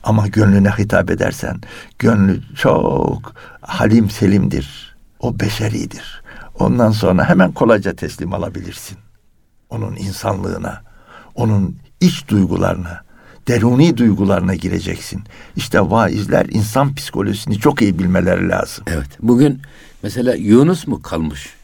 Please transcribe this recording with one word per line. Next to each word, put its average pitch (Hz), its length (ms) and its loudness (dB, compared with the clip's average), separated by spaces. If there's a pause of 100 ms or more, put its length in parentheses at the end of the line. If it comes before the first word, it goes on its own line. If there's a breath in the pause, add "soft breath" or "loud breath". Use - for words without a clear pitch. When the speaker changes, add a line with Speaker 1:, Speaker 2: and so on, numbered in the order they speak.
Speaker 1:
Ama 110 240 2
gönlüne 101 420 4
hitap 101 420 0
edersen, - 500 -4 (380 loud breath)
gönlü 101 420 2 (140)
çok - 760 0 (280 loud breath)
halim 110 480 2
selimdir. - 840 -2 (240)
O 113 200 -6
beşeridir. 107 840 -6 (380 loud breath)
Ondan 120 320 2
sonra 92 380 2
hemen 92 220 6
kolayca 104 440 2
teslim 87 380 -8
alabilirsin. - 640 -10 (720)
Onun 98 260 -8
insanlığına, 95 840 -6 (540 soft breath)
onun 107 420 0 (240)
iç - 260 0
duygularına, 90 720 0 (460 soft breath)
deruni 123 500 4
duygularına 95 580 2
gireceksin. 90 680 -6 (320 loud breath)
İşte - 260 0
vaizler 101 680 0
insan 127 460 0
psikolojisini 104 640 -4
çok 143 220 2
iyi 95 180 2
bilmeleri 90 500 0
lazım. - 380 -4
Speaker 2:
Evet. 71 200 -4 (140)
Bugün 127 400 4 (420 soft breath)
mesela 120 320 -2
Yunus 123 520 4
mu - 140 -6
kalmış 78 480 -6 (140)